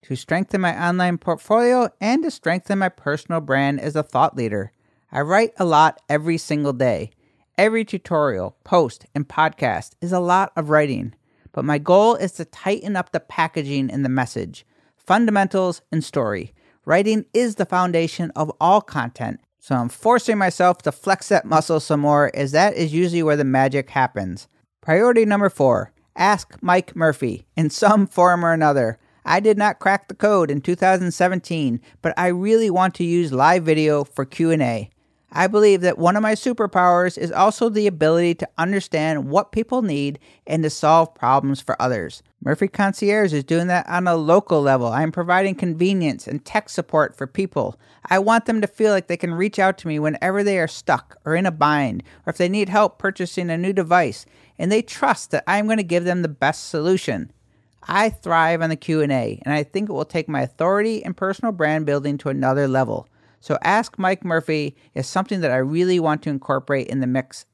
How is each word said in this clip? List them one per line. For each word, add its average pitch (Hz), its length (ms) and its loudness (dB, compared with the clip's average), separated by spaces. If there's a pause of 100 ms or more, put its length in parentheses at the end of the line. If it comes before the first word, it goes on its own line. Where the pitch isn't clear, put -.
to 135 120 -8
strengthen 190 460 -4
my 170 260 -2
online 180 300 0
portfolio 233 720 0 (100)
and 240 240 0
to 330 80 -4
strengthen 185 480 -4
my 190 100 0
personal 156 520 -6
brand 139 380 0
as 151 160 -6
a 151 80 0
thought 135 340 0
leader. 104 340 -4 (400)
I 135 100 -2
write 202 360 0
a 190 80 0
lot 156 440 4
every 156 280 0
single 147 360 -2
day. 117 380 -2 (460)
Every 220 280 2
tutorial, 143 800 -4
post, 156 400 0 (100)
and 143 100 -4
podcast 151 640 -2 (100)
is 175 100 -6
a 185 80 0
lot 180 380 0
of 156 120 -6
writing, 147 460 0 (380)
but 139 100 -6
my 147 140 0
goal 190 380 4
is 185 180 -4
to 165 100 -12
tighten 196 540 -6
up - 160 -6
the 165 80 -4
packaging 143 680 -4
and 139 140 -4
the 131 60 -2
message, 120 560 -4 (320)
fundamentals, 196 920 0
and 156 140 -2
story. 104 500 -4 (300)
Writing 202 400 0 (100)
is 233 220 0
the 190 100 -2
foundation 170 680 -2
of 151 240 -4
all 190 220 4
content, 120 580 -8 (180)
so - 160 -6
I'm 120 140 0
forcing 226 500 0
myself 180 420 2
to 151 120 -4
flex - 380 -4
that 196 160 2
muscle 156 340 0
some 147 220 -2
more 147 340 4
as 139 160 -4
that 175 240 2
is 156 180 -2
usually 170 300 0
where 151 140 2
the 143 80 0
magic 131 440 0
happens. 101 600 -4 (320)
Priority 226 420 4
number 202 260 2
four, 127 440 2 (240)
ask 196 440 0
Mike 180 320 2
Murphy 143 600 -2
in 160 140 0
some 208 360 4
form 175 400 4
or 165 60 2
another. 143 480 2 (240)
I 175 160 2
did 208 180 4
not 208 220 0
crack 196 300 0
the 196 40 -14
code 190 380 2
in 143 80 -2
two 180 160 -2
thousand 185 380 2
seventeen, 165 680 -2 (220)
but 165 160 -2
I 180 100 0
really 202 420 2
want 185 260 2
to 175 100 -4
use 170 260 0
live 156 320 4
video 151 400 2
for 135 220 -6
Q 165 260 -2
and 156 100 2
A. 113 280 -4 (480)
I 180 100 4
believe 208 340 4
that 180 160 2
one 175 180 2
of 214 80 0
my 220 100 0
superpowers 180 840 0
is 170 120 -6
also 214 380 2
the 208 200 0
ability 170 480 2
to - 120 -8 (100)
understand 160 720 -2
what 180 240 0
people 240 300 -4
need 143 360 -4 (300)
and 160 160 0
to 151 60 -2
solve 160 440 2
problems 135 460 0
for - 220 -6
others. 113 420 -4 (200)
Murphy 160 240 -2
Concierge 202 640 0
is 143 100 -2
doing 165 240 0
that 180 220 -2
on 180 180 -2
a 175 80 4
local 165 460 4
level. 135 260 2
I 120 140 0
am 160 100 -2
providing 180 440 0
convenience 175 720 -2
and 131 180 -10
tech - 240 -6
support - 460 -2
for 135 100 -10
people. 139 540 -6 (280)
I 190 120 2
want 226 260 2
them 226 160 -2
to 208 60 0
feel 214 240 0
like 190 160 0
they 175 100 -4
can 170 160 -4
reach 190 240 -4
out 190 220 0
to - 80 -12
me 151 100 -4
whenever 165 460 -2
they 196 160 0
are 160 80 0
stuck - 580 -4
or 156 100 0
in 190 120 0
a 175 40 0
bind, 147 520 0 (220)
or 160 60 -4
if - 60 -10
they 180 120 0
need 196 200 -2
help 208 300 0
purchasing 180 500 -6
a 165 80 -2
new 185 160 -2
device, 170 520 0 (340)
and 175 120 -2
they 220 120 2
trust - 480 -4
that 147 160 -2
I 190 100 0
am 208 100 -2
gonna 220 140 0
give 175 220 -2
them 180 180 -2
the 170 60 -2
best 147 420 -4
solution. 156 640 -2 (560)
I 202 220 0
thrive 165 520 0
on 165 80 0
the 156 60 -4
Q 156 260 -2
and 143 100 0
A, 113 320 -2
and 143 100 -4
I 151 100 -2
think 202 260 -6
it 202 40 -8
will 147 120 -4
take 160 240 -6
my 143 120 -4
authority 202 640 -2
and 180 140 -8
personal 196 340 -4
brand 156 340 -2
building 143 340 -2
to 147 100 -6
another 139 380 0
level. 131 400 -2 (320)
So - 240 -4
Ask 214 340 -2
Mike 190 280 -2
Murphy 156 500 -4 (180)
is 135 140 -6
something 190 340 -4
that 147 100 0
I 127 60 2
really 170 420 0
want 151 240 0
to 156 60 -6
incorporate 135 580 -2
in 139 120 -4
the 127 80 -2
mix 127 460 -6